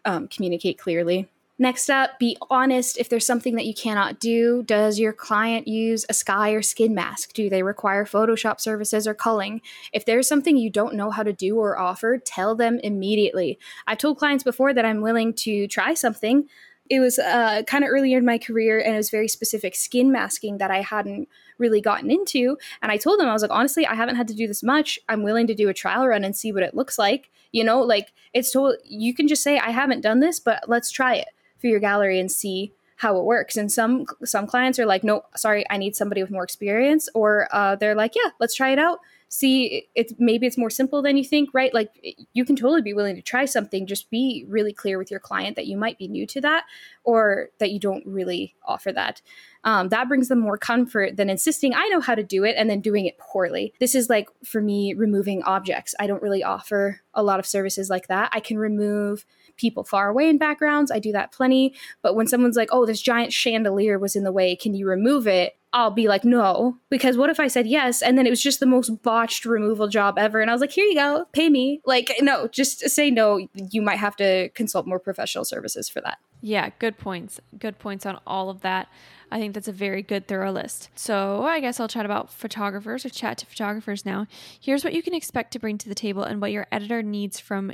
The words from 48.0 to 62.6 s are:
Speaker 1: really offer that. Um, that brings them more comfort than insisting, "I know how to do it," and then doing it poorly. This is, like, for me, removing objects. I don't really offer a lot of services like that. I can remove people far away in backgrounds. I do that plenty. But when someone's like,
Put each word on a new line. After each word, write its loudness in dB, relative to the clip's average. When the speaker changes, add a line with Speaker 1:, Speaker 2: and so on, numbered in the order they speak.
Speaker 1:
really -6
offer -4
that. -4
Um, 2
that 0
brings 2
them 2
more 0
comfort 0
than 0
insisting, -2
"I 0
know 2
how 0
to 0
do 0
it," 2
and 2
then 0
doing 0
it -8
poorly. -4
This 2
is, 2
like, 2
for -4
me, 0
removing 0
objects. -2
I -2
don't -4
really -2
offer -2
a 2
lot 2
of -6
services -4
like -2
that. -2
I -2
can -4
remove -2
people -2
far 0
away 4
in 6
backgrounds. 2
I 0
do -4
that -2
plenty. 4
But 2
when 2
someone's 2
like, 2